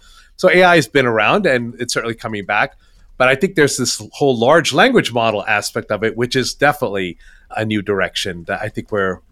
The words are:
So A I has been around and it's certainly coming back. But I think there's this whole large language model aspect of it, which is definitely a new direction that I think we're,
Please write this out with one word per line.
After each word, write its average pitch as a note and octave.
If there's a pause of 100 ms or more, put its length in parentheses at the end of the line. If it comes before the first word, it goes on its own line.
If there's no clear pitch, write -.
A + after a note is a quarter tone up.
(360)
So F#3
A F3
I F3
has D3+
been C3+
around A#2+
and A#2+
it's A#2+
certainly A#2
coming A2
back. G#2 (420)
But B2+
I C3
think F#3
there's C#3+
this B2 (120)
whole C3+
large C3
language F#3+
model A2+
aspect G#2+
of G#2
it, A2
which B2
is B2
definitely G2+ (360)
a A2
new G#2+
direction F#2
that F#2
I A2
think -
we're, F#2+ (120)